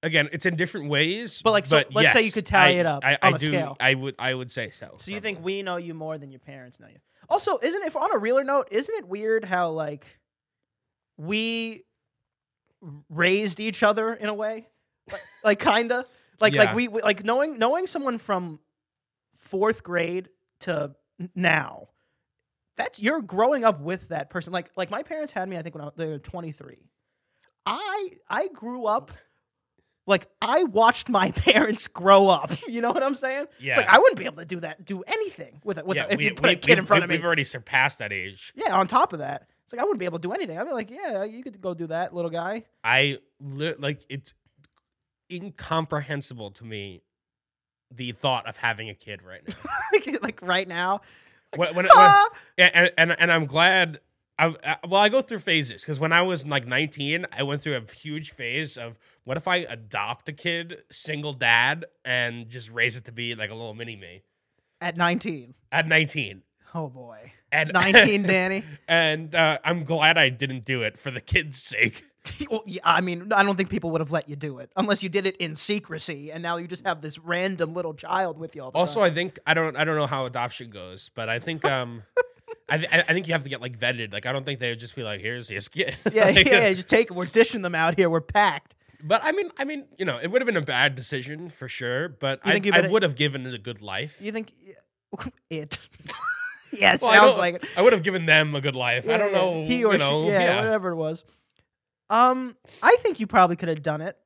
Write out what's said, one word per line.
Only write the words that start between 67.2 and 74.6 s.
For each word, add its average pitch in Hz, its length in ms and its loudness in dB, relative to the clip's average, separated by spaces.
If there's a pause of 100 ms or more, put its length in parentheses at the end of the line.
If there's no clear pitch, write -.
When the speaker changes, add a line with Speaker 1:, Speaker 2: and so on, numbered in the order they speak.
Speaker 1:
And 151 220 2
Speaker 2:
Nineteen, 202 480 6
Speaker 1:
<laughs> 190 40 0
Speaker 2:
Danny? 190 380 0 (240)
Speaker 1:
And, 160 460 0
uh, 156 280 4
I'm 165 220 -2
glad 160 320 4
I 143 140 6
didn't 127 340 -6
do 131 180 -4
it 110 160 -4
for 143 120 -10
the 123 100 -10
kid's 151 420 -4
sake. 117 460 -2
<laughs> - 60 -20 (340)
Speaker 2:
Well, 220 180 -4
yeah, 185 180 -12
I 165 160 6
mean, 180 320 -6
I 196 100 6
don't 196 140 2
think 185 120 -2
people 175 220 -4
would 160 100 0
have 151 120 -4
let 160 160 -2
you 147 80 -10
do 143 240 -10